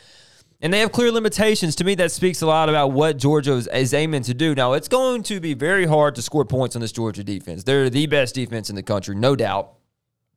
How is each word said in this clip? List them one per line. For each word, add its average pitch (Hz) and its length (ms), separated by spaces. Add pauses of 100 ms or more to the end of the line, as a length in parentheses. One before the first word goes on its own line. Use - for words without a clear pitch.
(600)
And 165 120
they 208 80
have 220 100
clear 240 180
limitations. 214 680
To 175 80
me, 196 100
that 170 160
speaks 180 300
a 165 40
lot 156 220
about 147 240
what 151 240
Georgia 143 380
is, 120 140
is 131 260
aiming 147 300
to 123 100
do. 151 220
Now, 131 180
it's 156 160
going 254 340
to 202 160
be 160 140
very 175 320
hard 151 300
to 120 60
score 143 220
points 127 320
on 117 60
this 110 100
Georgia 104 320
defense. 95 400
They're 135 260
the 143 180
best 139 280
defense 117 340
in 101 60
the 95 80
country, 101 320
no 127 220
doubt. 98 380 (600)